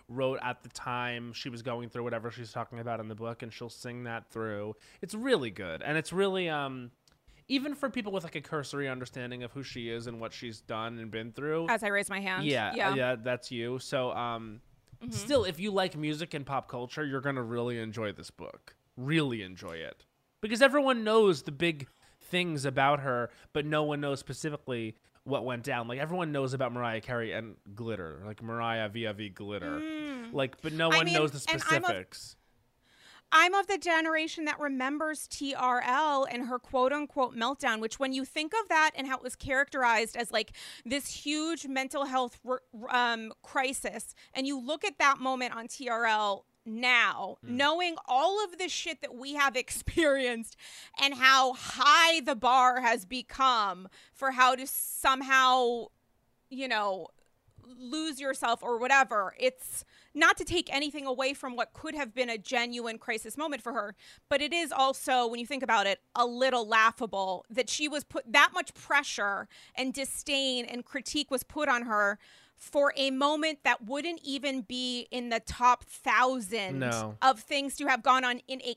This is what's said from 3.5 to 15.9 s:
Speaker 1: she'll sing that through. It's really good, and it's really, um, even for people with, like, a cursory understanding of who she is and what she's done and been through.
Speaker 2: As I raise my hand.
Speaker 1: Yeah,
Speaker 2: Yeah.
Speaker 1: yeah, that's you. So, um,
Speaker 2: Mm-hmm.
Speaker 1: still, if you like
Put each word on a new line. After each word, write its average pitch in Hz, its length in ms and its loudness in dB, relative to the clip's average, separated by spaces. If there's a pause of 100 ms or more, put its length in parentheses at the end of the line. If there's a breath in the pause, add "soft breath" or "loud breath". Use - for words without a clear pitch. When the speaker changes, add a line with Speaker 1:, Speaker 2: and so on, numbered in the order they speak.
Speaker 1:
she'll 120 160 -12
sing 123 360 -12
that 117 260 -10
through. 107 440 -6 (280 soft breath)
It's 190 120 -10
really 214 360 2
good, 87 320 -8
and 151 160 0
it's 160 160 -6
really, 190 340 0
um, 135 420 -6 (600 soft breath)
even 277 240 -2
for 269 140 -4
people 214 240 -6
with, 190 120 -4
like, 165 100 -12
a 151 80 -8
cursory 143 480 -6
understanding 123 520 -10
of 120 100 -10
who 139 100 -10
she 123 260 -10
is 117 180 -6
and 117 140 -10
what 113 140 -10
she's 113 260 -12
done 117 380 -6
and 113 120 -10
been 113 220 -6
through. 156 380 -2
Speaker 2:
As 226 120 0
I 208 40 -2
raise 202 240 -2
my 196 100 -6
hand. 185 240 -4
Speaker 1:
Yeah, 120 300 0
Speaker 2:
Yeah. 196 200 0
Speaker 1:
yeah, 127 220 0
that's 123 340 -4
you. 123 280 -4
So, 127 320 -2
um, 113 500 -6 (420)
Speaker 2:
Mm-hmm. 233 100 -10
Speaker 1:
still, 226 320 2
if 175 140 -6
you 208 120 -4
like 190 260 0